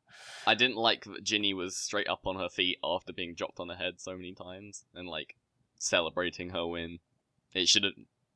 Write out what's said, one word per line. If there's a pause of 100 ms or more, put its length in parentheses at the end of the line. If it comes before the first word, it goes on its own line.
(460)
I
didn't
like
that
Ginny
was
straight
up
on
her
feet
after
being
dropped
on
her
head
so
many
times
and,
like, (440)
celebrating
her
win. (540)
It
should've, (420)